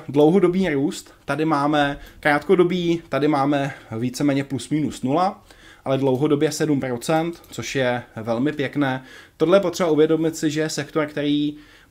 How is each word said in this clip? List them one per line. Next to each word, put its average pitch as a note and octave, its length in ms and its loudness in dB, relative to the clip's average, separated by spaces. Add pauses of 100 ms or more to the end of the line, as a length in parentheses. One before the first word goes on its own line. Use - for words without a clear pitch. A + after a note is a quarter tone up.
dlouhodobý F3 600 4
růst, D3 460 -4 (100)
tady C#3 200 -2
máme C#3+ 540 0 (220)
krátkodobý, E3+ 880 2
tady C#3+ 200 0
máme C#3 460 0 (240)
víceméně C3+ 460 0
plus C3+ 240 -8
minus D3 340 -2
nula, F3 420 -2 (400)
ale C3+ 140 0
dlouhodobě C#3+ 540 2
sedm D3 280 0
procent, D#3+ 720 -4
což - 240 -10
je B2 280 0 (140)
velmi A#2 360 -2
pěkné. C3 520 -4 (320)
Tohle E3 200 4
je G3 40 8
potřeba F3 300 -2
uvědomit D#3 460 2
si, D#3 140 -2
že D3+ 100 -4
je D#3 80 -2
sektor, D3+ 380 -4
který D3 500 -2 (340)